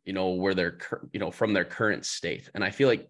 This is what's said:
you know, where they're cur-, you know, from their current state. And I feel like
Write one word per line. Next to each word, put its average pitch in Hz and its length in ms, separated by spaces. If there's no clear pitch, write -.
you 95 80
know, 92 180
where 92 220
they're 87 200
cur-, - 380
you - 80
know, 82 120
from 110 220
their 90 120
current - 400
state. - 480
And 104 100
I 92 60
feel 135 180
like 117 220